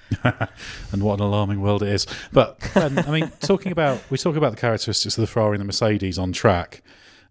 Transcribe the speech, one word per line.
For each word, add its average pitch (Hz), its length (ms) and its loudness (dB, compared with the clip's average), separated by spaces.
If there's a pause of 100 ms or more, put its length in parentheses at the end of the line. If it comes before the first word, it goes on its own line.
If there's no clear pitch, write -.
(220)
<laughs> - 0 - (720)
And 98 100 -2
what 101 120 2
an 101 120 0
alarming 101 360 0
world 101 200 2
it 101 60 0
is. 101 180 0 (260)
But, 117 260 4 (180)
um, 147 220 4
I 160 120 -2
mean, 160 260 0
<laughs> - 40 -20
talking 190 320 0
about, 147 280 0 (100)
we 135 80 -2
talk 160 180 0
about 151 180 2
the 117 60 -14
characteristics 110 560 -2
of 113 60 0
the 107 40 2
Ferrari 107 300 2
and 101 40 -4
the 101 60 -6
Mercedes 98 520 0
on 92 140 -2
track. 90 500 0 (480)